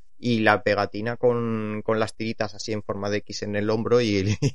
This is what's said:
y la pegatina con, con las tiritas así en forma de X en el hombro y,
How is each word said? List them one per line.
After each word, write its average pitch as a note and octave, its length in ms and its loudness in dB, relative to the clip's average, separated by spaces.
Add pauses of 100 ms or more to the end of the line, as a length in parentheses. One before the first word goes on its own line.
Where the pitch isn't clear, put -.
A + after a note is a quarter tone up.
(200)
y A#2 220 0
la G#2+ 220 4
pegatina G#2 520 -2
con, A2+ 680 0
con A2 160 0
las A2 200 0
tiritas A2 360 -4
así G#2+ 200 -6
en G#2+ 100 -4
forma G2+ 260 -4
de G#2 100 0
X - 240 -8
en G#2 120 -4
el G#2 140 0
hombro A2+ 320 4
y, G#2 360 2 (180)